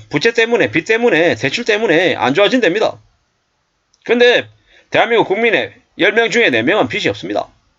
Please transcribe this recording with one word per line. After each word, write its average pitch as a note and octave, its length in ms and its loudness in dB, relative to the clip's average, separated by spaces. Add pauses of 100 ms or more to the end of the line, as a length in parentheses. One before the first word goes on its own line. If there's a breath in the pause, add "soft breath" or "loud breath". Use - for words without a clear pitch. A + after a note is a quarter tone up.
(100)
부채 F#3 220 0
때문에, A3+ 380 0
빚 D#3 140 -2
때문에, F#3 520 2
대출 C#3 280 -4
때문에 F#3 520 0
안 - 180 -2
좋아진답니다. G3+ 640 0 (1040)
근데 A#3 440 2 (420 soft breath)
대한민국 G3+ 380 0
국민의 G3 460 -2 (240)
열 G3 140 2
명 A3+ 180 0
중에 G#3+ 200 2
네 A2+ 120 0
명은 E3 260 0
빚이 G3 200 -6
없습니다. F3+ 400 -6 (300)